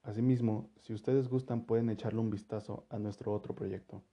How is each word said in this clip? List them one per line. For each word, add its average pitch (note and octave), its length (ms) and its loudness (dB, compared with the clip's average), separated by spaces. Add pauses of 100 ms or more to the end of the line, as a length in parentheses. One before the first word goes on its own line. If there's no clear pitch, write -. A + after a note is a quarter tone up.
Asimismo, A#2 760 2
si - 160 -8
ustedes B2+ 340 2
gustan, B2 360 0
pueden A2+ 260 4
echarle A2 300 0
un A2 100 2
vistazo G#2 580 -6
a A2 80 -6
nuestro G#2 360 -4
otro G2+ 200 -4
proyecto. G2 480 -8 (120)